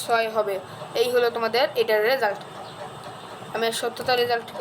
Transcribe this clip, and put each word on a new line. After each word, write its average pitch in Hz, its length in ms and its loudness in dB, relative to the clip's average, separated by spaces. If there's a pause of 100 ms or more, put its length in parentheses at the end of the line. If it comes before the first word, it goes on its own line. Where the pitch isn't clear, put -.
ছয় 226 240 4
হবে। 208 300 0 (360)
এই 247 160 2
হলো 240 180 4
তোমাদের 233 460 2
এটার 220 280 4
রেজাল্ট। 233 360 2 (1120)
আমি 226 140 0
আর 226 40 2
সত্যতা 240 440 -2
রেজাল্ট 240 320 2 (140)